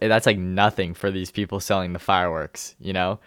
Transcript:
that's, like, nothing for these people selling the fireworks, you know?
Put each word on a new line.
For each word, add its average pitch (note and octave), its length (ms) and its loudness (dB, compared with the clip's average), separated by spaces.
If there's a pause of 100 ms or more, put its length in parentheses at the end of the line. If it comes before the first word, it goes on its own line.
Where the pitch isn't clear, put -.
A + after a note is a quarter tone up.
that's, A2 260 4
like, G#2 120 4
nothing F#2 560 0
for G2+ 160 -2
these F#2+ 200 -6
people G2 300 -4
selling F#2 320 -2
the F2 80 -6
fireworks, F2 800 0
you F#2+ 120 -8
know? F#2 340 0